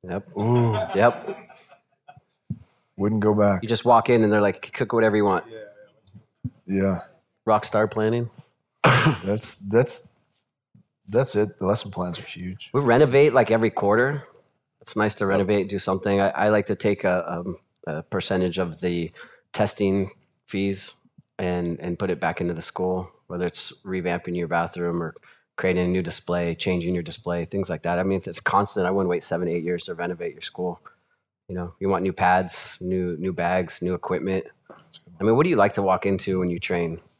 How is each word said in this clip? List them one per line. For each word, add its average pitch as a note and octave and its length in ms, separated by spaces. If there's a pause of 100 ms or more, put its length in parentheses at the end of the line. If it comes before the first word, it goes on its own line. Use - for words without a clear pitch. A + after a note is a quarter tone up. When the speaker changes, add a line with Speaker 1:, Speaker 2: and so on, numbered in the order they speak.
Speaker 1:
Yep. F#2+ 280
Speaker 2:
Ooh. A#2 360 (220)
Speaker 1:
Yep. A#2+ 440 (1600)
Speaker 2:
Wouldn't G#2 260
go G#2+ 120
back. G2+ 280
Speaker 1:
You A2 60
just A2+ 160
walk A#2 260
in A#2 120
and G#2 100
they're G#2+ 80
like, G2+ 320
"Cook - 200
whatever A2 240
you G#2 80
want." F#2+ 200 (1200)
Speaker 2:
Yeah. F#2+ 340 (460)
Speaker 1:
Rockstar G#2+ 440
planning. A2+ 400 (300)
Speaker 2:
<coughs> - 240 (400)
That's, G#2 320
that's, A2+ 520 (1000)
that's A#2+ 280
it. G#2 220
The F#2+ 80
lesson G2+ 240
plans F2+ 280
are - 60
huge. F#2 480
Speaker 1:
We C#3 80
renovate, C#3 520
like, B2 180
every A2 200
quarter. B2 540 (560)
It's - 160
nice G#2+ 200
to G#2 80
Speaker 2:
Yep. G2 40
Speaker 1:
renovate, G2 400
do G2 100
something. G2 420
I, G2 100
I G#2 180
like G3+ 180
to - 100
take - 280
a, F2+ 280
um, E3+ 240 (300)
a D#2 160
percentage F#2 560
of F2 220
the F2 300 (420)
testing G#2 580 (360)
fees G2 480 (440)
and, - 420
and - 180
put F#2 120
it F2 100
back E2 200
into F2 140
the E2 80
school, F2+ 480 (160)
whether F2+ 200
it's - 260 (120)
revamping - 520
your E3 120
bathroom A2+ 540
or D#2+ 120 (420)
creating F2+ 280
a F2 40
new F2+ 140
display, E2+ 520
changing F2+ 400
your F2 80
display, E2+ 420
things G2 260
like E2 120
that. F2 160
I F2+ 60
mean, F#2+ 140
if - 100
it's E2+ 120
constant, G2+ 460
I F2+ 40
wouldn't F#2+ 200
wait E2+ 140
seven, F2 240
eight E2 160
years F2 200
to F2+ 100
renovate F2 380
your D2 100
school. F2+ 380 (680)
You F2+ 80
know, F2 240
you G2 80
want F#2 160
new F#2 80
pads, F#2 680
new, F2+ 380
new F2+ 140
bags, F2 500
new F2+ 120
equipment. F#2 520 (220)
Speaker 2:
That's - 300
a - 20
good - 140
one. - 60
Speaker 1:
I F#2+ 40
mean, A2+ 120
what D3 80
do F3+ 60
you D3 60
like G#2 180
to G2+ 80
walk F#2+ 240
into F#2+ 340
when F2+ 100
you F2 80
train? E2+ 420 (200)